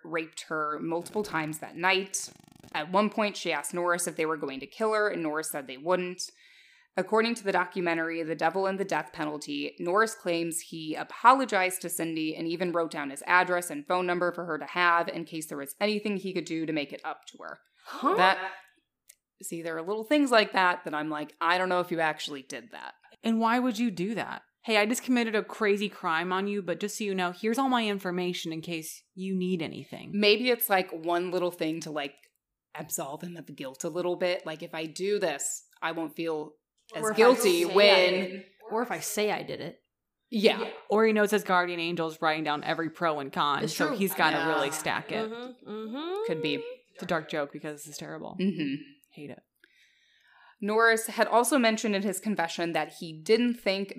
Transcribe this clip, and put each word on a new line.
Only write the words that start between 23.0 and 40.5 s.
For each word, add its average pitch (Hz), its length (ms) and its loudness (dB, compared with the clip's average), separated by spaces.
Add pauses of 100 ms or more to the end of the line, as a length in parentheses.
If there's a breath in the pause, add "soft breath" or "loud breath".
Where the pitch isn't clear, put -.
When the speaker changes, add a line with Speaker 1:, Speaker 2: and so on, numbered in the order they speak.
Speaker 3:
And 226 160 2
why 226 200 4
would 247 200 2
you 233 120 2
do 180 240 -2
that? - 260 -6 (220)
"Hey, 220 120 0
I 208 100 6
just 240 180 0
committed 240 320 2
a 208 80 2
crazy 208 440 0
crime 180 460 -2
on 190 140 0
you, 202 140 -2
but 170 200 -4
just 208 160 -4
so 214 80 -4
you 196 100 -2
know, 180 160 0
here's 220 280 0
all 269 100 2
my 240 180 2
information 180 640 -2
in 160 100 -6
case 160 420 -8 (120)
you 190 220 -4
need 180 240 0
anything." - 520 -10
Speaker 1:
Maybe 214 360 4
it's, 240 200 0
like, 185 220 2
one 170 400 -2
little 175 200 0
thing 165 300 -4
to, 156 100 -10
like, 147 240 -6 (600)
absolve 156 460 -8
him 175 160 -12
of 147 180 -16
guilt 135 300 -10
a 170 40 -4
little 175 280 -2
bit. 180 280 -2
Like, 156 180 -10
if 170 120 -12
I 160 100 -6
do 185 320 -2
this, 156 460 -2 (180)
I 165 120 -2
won't 160 240 -6
feel 160 380 -4 (400)
as 160 80 -4
Speaker 2:
Or 220 80 0
if 214 40 -4
I - 20 -8
Speaker 1:
guilty 220 460 8
Speaker 2:
say 170 80 2
I - 40 2
Speaker 1:
when 190 380 8
Speaker 2:
did 185 180 -2
it. - 140 -12 (260)
Or 220 120 -2
if 233 80 -6
I 170 80 -4
say 208 320 -2
I 170 120 -2
did - 180 -8
it. 170 180 -12 (520)
Speaker 1:
Yeah. 165 380 2 (200)